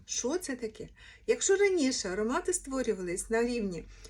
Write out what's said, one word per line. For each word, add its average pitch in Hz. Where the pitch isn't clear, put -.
Що 285
це 285
таке? -
Якщо 247
раніше 339
аромати 240
створювались 202
на 226
рівні 208